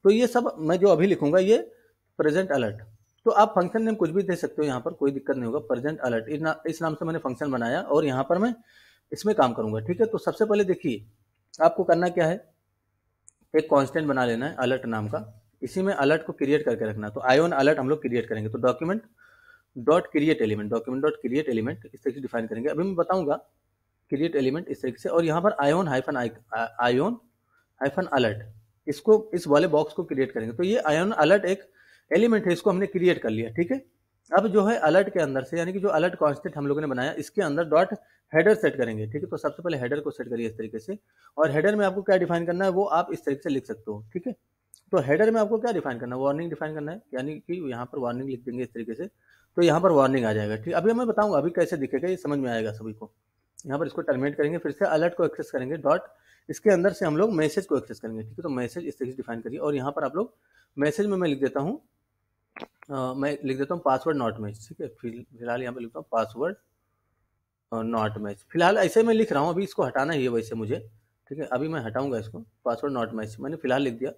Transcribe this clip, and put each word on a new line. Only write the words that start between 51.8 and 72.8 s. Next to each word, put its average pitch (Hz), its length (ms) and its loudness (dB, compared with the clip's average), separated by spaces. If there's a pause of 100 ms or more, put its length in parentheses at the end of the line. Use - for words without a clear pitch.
ये 185 100 -2
समझ 147 200 -4
में 127 120 -2
आएगा 110 220 -2
सभी 110 200 -10
को। 107 180 -16 (480)
यहाँ 143 200 -6
पर 160 80 -2
इसको 156 160 -8
टर्मिनेट 139 340 0
करेंगे, 160 220 0
फिर 143 140 -6
से - 140 0
अलर्ट 170 280 2
को 170 100 0
एक्सेस 151 260 -4
करेंगे, 131 280 -4
डॉट, 147 240 2 (460)
इसके 208 220 2
अंदर 185 220 6
से 190 140 -4
हम 151 100 2
लोग 214 180 2
मैसेज 156 320 0
को 139 120 0
एक्सेस - 220 -8
करेंगे, 110 220 -10
ठीक 107 100 -14
है। 165 100 -12
तो 165 80 -6
मैसेज 127 360 -6
इस 139 120 -10
तरीके 127 140 -6
से 131 40 -12
डिफाइन 117 240 -8
करिए, 113 180 -10
और 147 180 -2
यहाँ 135 160 -2
पर 156 120 -4
आप 139 120 -4
लोग 226 180 -4 (420)
मैसेज 151 300 0
में 196 100 0
मैं 180 120 0
लिख 135 120 -2
देता 135 200 0
हूँ, 202 200 -4 (1120)
अ, 131 240 -4
मैं 139 300 -2
लिख 131 140 -2
देता 139 160 -2
हूँ 170 80 -8
password - 340 2
not 113 240 -2
match, 104 280 -12
ठीक - 120 -18
है। 143 100 -8
फिल-, 117 400 -12
फिलहाल 120 320 -6
यहाँ 123 120 -8
पे 127 60 -12
लिखता 117 180 -12
हूँ 160 140 -14
password, 113 420 -2 (1200)
अ, 117 40 -6 (120)
not 107 320 -2
match। 104 300 -10
फिलहाल 180 280 4
ऐसे 202 240 4
मैं 226 120 4
लिख 220 180 2
रहा 143 100 2
हूँ, 170 80 2
अभी 185 140 -2
इसको 190 180 -4
हटाना 135 300 0
ही 139 100 0
है 127 60 0
वैसे 117 280 -2
मुझे, 113 220 -4 (520)
ठीक 143 80 -10
है। 143 100 -8
अभी 151 200 -2
मैं 160 120 -4
हटाऊँगा 120 380 -4
इसको, 110 260 -10 (220)
password 131 280 -2